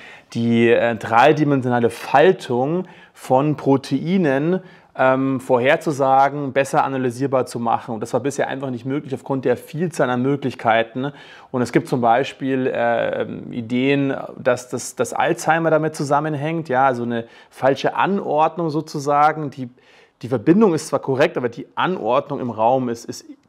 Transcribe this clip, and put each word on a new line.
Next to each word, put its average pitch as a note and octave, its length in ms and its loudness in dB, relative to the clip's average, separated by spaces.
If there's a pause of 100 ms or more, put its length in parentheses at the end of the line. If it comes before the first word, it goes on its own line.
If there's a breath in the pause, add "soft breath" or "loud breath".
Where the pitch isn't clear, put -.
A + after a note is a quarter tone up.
(340 loud breath)
die, A#2 360 4
äh, A#2 260 2
dreidimensionale B2 960 4
Faltung D#3 960 0 (260 loud breath)
von C#3 420 0
Proteinen, D3 1040 0 (360 loud breath)
ähm, C3 440 2
vorherzusagen, C3+ 1120 2
besser C#3 320 0
analysierbar B2+ 600 -2
zu B2 140 -10
machen. A#2 360 -4
Und G#2+ 40 -10
das A#2 140 -8
war A#2+ 80 0
bisher B2+ 260 -4
einfach C3+ 220 -8
nicht A#2+ 160 -8
möglich C3+ 280 -6
aufgrund C3 300 -6
der B2 140 2
Vielzahl D3+ 520 -4
an B2 120 -2
Möglichkeiten. B2+ 920 0 (400 loud breath)
Und B2+ 100 -2
es A#2+ 120 -2
gibt D3+ 160 0
zum C#3 100 0
Beispiel, C3 680 0
äh, A#2 580 0 (260)
Ideen, B2+ 640 0 (220)
dass B2 320 -2
das, - 260 -8
dass A#2+ 160 -2
Alzheimer E3 580 0
damit D#3 280 0
zusammenhängt, D3+ 720 -2
ja, B2+ 160 2
also B2 180 2
eine A#2 220 -4 (240 loud breath)
falsche C#3 480 0
Anordnung D#3+ 720 0
sozusagen. D3+ 800 0
Die, B2+ 200 -10 (520 soft breath)
die A#2+ 80 -10
Verbindung E3 440 4
ist D#3 140 -4
zwar - 120 -2
korrekt, C#3 360 0
aber B2 140 -2
die C3 260 -10
Anordnung C#3 640 -2
im B2 100 -4
Raum A#2+ 380 2
ist, A#2 160 -6
ist - 220 -14 (240)